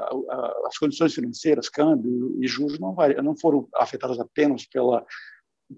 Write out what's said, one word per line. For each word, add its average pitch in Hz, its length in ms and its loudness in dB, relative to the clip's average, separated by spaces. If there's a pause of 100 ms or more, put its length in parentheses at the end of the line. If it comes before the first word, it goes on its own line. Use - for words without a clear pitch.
a, - 580 -4
as - 100 -10
condições 151 380 0
financeiras, 123 540 0
câmbio 127 720 2
e 127 80 0
juros 143 300 -4
não 185 160 -6
vari-, 143 300 4
não 147 120 0
foram 151 380 2
afetadas 123 460 -2
apenas 139 460 0
pela, 123 380 0 (760)